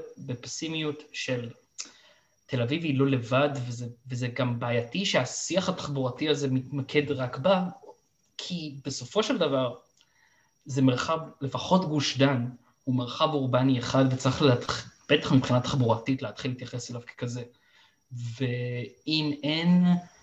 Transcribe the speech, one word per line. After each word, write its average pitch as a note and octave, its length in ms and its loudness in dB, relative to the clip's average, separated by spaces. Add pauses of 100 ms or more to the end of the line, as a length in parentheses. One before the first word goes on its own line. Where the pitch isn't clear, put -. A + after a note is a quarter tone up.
(180)
בפסימיות D3+ 880 -6 (100)
של A#2+ 360 -6 (960)
תל B2 160 -2
אביב D3 220 0
היא C#3+ 140 0
לא C#3 100 4
לבד, C3+ 420 2 (180)
וזה, A#2+ 200 -8 (200)
וזה B2+ 200 -4
גם A#2+ 320 -2
בעייתי A#2+ 460 -2
שהשיח E3 640 -2
התחבורתי C#3 600 -4
הזה C#3+ 180 0
מתמקד C3+ 640 -2
רק B2+ 260 -4
בה, F3+ 280 4 (720)
כי D#3 380 -8 (100)
בסופו D3 380 -2
של B3 140 0
דבר C3+ 380 0 (880)
זה C3+ 160 -2
מרחב, C3 380 4 (220)
לפחות F3+ 480 0
גוש D3 280 0
דן, C3+ 280 4 (380)
הוא B2+ 120 0
מרחב B2 380 0
אורבני B2+ 460 4
אחד, C3+ 320 4
וצריך B2+ 300 0
להתח-, - 480 2 (200)
בטח - 220 4
מבחינה C3 300 6
תחבורתית, B2+ 600 2
להתחיל A#2+ 300 -6
להתייחס A#2+ 400 -10
אליו A#2 100 -8
ככזה. A#2+ 420 -8 (680)
ואם B2 1200 -4 (120)
אין, E3+ 420 4 (380)